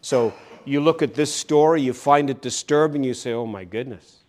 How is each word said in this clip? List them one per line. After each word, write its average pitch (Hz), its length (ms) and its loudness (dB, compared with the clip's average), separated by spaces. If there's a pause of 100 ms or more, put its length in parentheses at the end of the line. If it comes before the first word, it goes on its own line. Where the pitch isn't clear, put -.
So 120 340 0 (300)
you 139 160 0
look 160 200 2
at 139 140 0
this 147 180 -2
story, 151 480 2
you 127 120 0
find 143 360 2
it 135 140 -6
disturbing, 147 600 0
you 123 100 -2
say, 120 180 -8
"Oh 117 140 -4
my 98 180 -10
goodness." 107 640 -12